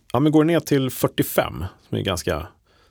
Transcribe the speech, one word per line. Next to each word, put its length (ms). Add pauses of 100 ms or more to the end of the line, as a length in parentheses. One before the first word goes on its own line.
(140)
Ja, 60
men 120
går 120
det 40
ner 120
till 300
fyrtiofem, 760 (240)
som 80
är 40
ganska 460 (440)